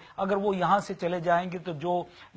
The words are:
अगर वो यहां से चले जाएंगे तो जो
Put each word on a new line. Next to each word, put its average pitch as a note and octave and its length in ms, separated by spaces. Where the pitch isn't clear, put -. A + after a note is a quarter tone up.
अगर G3 180
वो G3+ 160
यहां F3+ 260
से G3 160
चले F3+ 260
जाएंगे F3 380
तो E3 160
जो F3 320